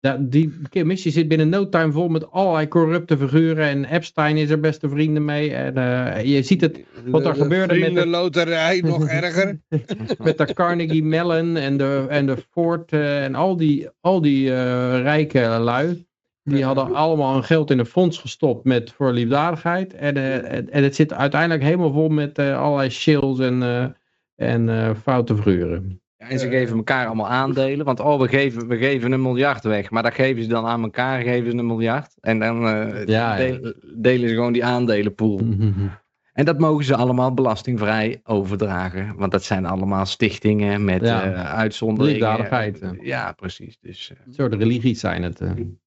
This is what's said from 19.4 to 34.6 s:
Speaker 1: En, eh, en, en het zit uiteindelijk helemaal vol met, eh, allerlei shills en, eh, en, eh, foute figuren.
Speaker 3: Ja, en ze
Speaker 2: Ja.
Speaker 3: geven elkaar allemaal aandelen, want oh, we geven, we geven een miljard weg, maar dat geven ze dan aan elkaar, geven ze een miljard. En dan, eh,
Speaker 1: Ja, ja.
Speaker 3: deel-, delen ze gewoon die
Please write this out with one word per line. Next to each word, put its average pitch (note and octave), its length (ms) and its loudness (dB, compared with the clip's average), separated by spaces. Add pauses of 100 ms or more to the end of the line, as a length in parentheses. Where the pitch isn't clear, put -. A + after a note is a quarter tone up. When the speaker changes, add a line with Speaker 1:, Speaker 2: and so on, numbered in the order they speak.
Speaker 1:
En, C#3+ 220 -2
eh, C3+ 360 -4
en, - 180 -6
en C#3+ 120 2
het C#3 120 2
zit D3+ 180 2
uiteindelijk D3 500 0
helemaal D#3+ 300 2
vol D#3 160 2
met, D3+ 300 -2
eh, C#3 220 0
allerlei C#3 300 0
shills C#3 480 2
en, B2+ 240 0
eh, B2 220 0 (520)
en, A#2 320 0
eh, A2 220 0 (120)
foute B2 340 0
figuren. F#2 640 0 (160)
Speaker 3:
Ja, A2+ 120 -20
en C3 100 -4
ze C3+ 60 -2
Speaker 2:
Ja. B2 80 -2
Speaker 3:
geven B2 240 0
elkaar B2 300 -2
allemaal A2 220 0
aandelen, C3+ 580 0
want B2+ 140 -2
oh, C#3+ 200 2
we B2+ 80 4
geven, B2 400 0
we A#2+ 80 0
geven B2+ 360 0
een C3 100 0
miljard B2+ 420 0
weg, G#2+ 260 -2
maar A2+ 120 0
dat A#2+ 120 0
geven C3 280 0
ze A2 60 -4
dan A#2 180 0
aan A#2 160 -2
elkaar, B2 400 -2
geven A#2+ 280 0
ze A#2 80 -2
een A#2+ 80 -2
miljard. A#2 540 -2
En A2 180 0
dan, A#2 280 0
eh, G#2+ 400 -4
Speaker 1:
Ja, A2 300 0
ja. - 0 -
Speaker 3:
deel-, B2+ 380 -4 (220)
delen A#2+ 320 2
ze A2+ 60 0
gewoon A#2+ 180 0
die A#2 120 0